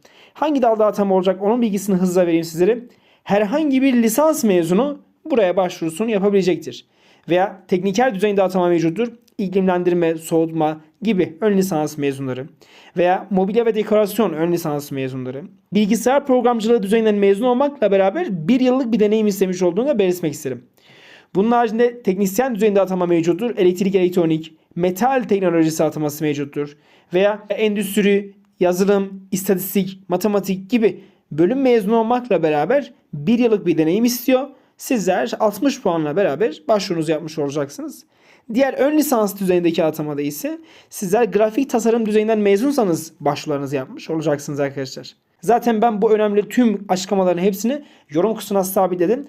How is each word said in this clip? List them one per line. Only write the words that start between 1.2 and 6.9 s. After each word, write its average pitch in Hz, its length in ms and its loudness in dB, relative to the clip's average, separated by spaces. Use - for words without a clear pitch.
onun 233 200 0
bilgisini 196 340 0
hızla 180 300 2
vereyim 165 180 2
sizlere. 180 340 0
Herhangi 262 580 0
bir 247 200 4
lisans 285 420 2
mezunu 190 540 2
buraya 185 260 2
başvurusunu 180 540 -4
yapabilecektir. 190 760 0